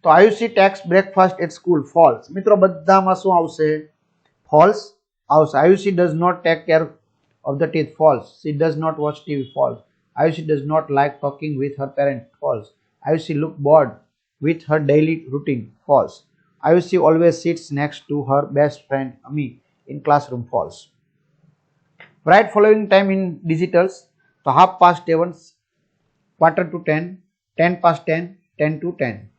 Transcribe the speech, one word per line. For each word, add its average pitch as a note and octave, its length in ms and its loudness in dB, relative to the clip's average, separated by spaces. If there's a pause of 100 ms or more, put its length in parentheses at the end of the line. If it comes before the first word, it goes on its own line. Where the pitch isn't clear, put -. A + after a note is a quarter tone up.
તો F3 80 2
Ayushi G#3+ 440 4
takes G3 280 2
breakfast F#3 580 0
at E3+ 120 -6
school. E3+ 300 -2
False. C#3 480 2
મિત્રો, G3 260 2
બધામાં F#3+ 680 2
શું F#3+ 160 0
આવશે? D#3 500 -2 (640)
False F3+ 440 2 (360)
આવશે. D3+ 240 2 (100)
Ayushi G3 320 2
does E3+ 180 0
not F3 300 -2
take E3 220 -2
care D#3+ 240 0 (540)
of C#3 140 -6
the D#3+ 80 -2
teeth. D#3+ 300 -6
False. D3 460 0
She D3+ 100 -8
does D3 240 -2
not D#3 220 -6
watch D3+ 260 -8
T D3+ 100 -8
V. C3+ 200 -8
False. C3 260 -4 (380)
Ayushi D#3+ 280 -2
does D3+ 160 -2 (100)
not D#3 180 -2
like C#3+ 300 -2
talking C#3+ 380 -8
with C#3 200 -6
her C#3 100 -8
parents. C#3 380 -4 (120)
False. B2+ 340 -6 (360)
Ayushi D#3 320 -4
look D#3 180 -6
bored C#3+ 340 4 (480)
with D#3+ 240 -4
her D3+ 140 -2
daily D#3 380 0 (120)
routine. C3+ 440 -8 (140)
False. C3 380 0 (400)
Ayushi F3 380 2
always E3 400 2
sits E3+ 300 -6
next D3 360 -6
to D3 160 -6
her C#3 220 0
best C#3+ 420 -2
friend C3+ 360 -6
Ami C3+ 360 -10 (280)
in C#3+ 120 -14
classroom. C#3 500 -2
False. D#2+ 380 -8 (1400)
Write G#3 280 4
following G#3+ 360 2
time G3 220 4
in F#3+ 300 -4 (100)
digitals. F3+ 440 0 (500)
તો C#3 80 -2
half E3 260 2
past F3 280 2
seven, E3 280 -2 (1040)
quarter E3 340 2
to E3+ 140 -12
ten, E3 360 -6 (360)
ten F3 240 0
past E3 240 0
ten, E3+ 300 -6 (220)
ten D3+ 220 -4
to E3+ 180 -8
ten. G#2 400 -8